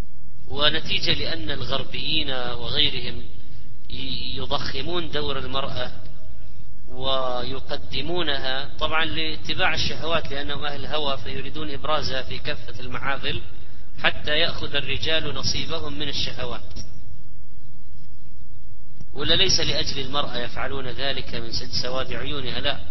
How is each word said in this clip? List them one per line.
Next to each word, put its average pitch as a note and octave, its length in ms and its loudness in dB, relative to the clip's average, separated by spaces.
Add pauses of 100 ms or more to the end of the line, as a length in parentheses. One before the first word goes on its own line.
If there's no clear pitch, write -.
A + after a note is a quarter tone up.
(480)
ونتيجة D#3 640 0
لأن D3+ 380 0
الغربيين C3+ 800 0
وغيرهم B2 960 -2 (680)
ي-، C3 460 0
يضخمون C3+ 760 0
دور C#3+ 280 0
المرأة B2+ 540 0 (960)
ويقدمونها C3 1900 0
طبعًا D#3 260 0
لاتباع D#3 680 0
الشهوات، D#3 560 0
لأنهم C#3+ 340 -2
أهل C#3+ 220 -2
هوى C#3 320 0
فيريدون C#3 520 0
إبرازها C3+ 520 -2
في B2 160 -2
كافة - 420 0
المحافل C3 640 0 (600)
حتى D#3+ 280 0
يأخذ D#3 440 0
الرجال D3 600 0
نصيبهم D3 640 0
من D3 100 -2
الشهوات. B2+ 540 -2 (2500)
ولا D3+ 220 2
ليس F3+ 260 2
لأجل D3+ 400 0
المرأة C3+ 360 0
يفعلون B2+ 500 0
ذلك B2+ 480 0
من A#2 180 -2
سد - 180 0
سواد B2+ 420 0
عيونها، B2 480 0
لا، C3+ 200 0 (100)